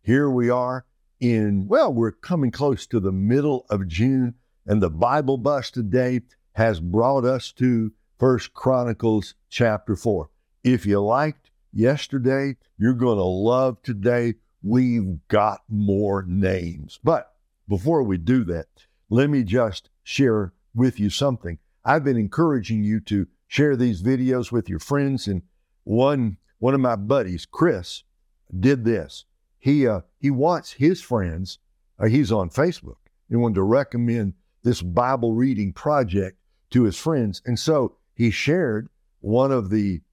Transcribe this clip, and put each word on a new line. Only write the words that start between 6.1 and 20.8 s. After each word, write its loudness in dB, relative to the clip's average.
has 0
brought 0
us -2
to 0
First 2
Chronicles 0
chapter 0
four. -2
If 2
you 2
liked -2
yesterday, 0
you're 2
gonna 2
love 0
today. 0
We've 0
got 0
more 0
names. -4
But -2
before 0
we -2
do 0
that, -8
let 2
me 0
just -2
share 0
with 0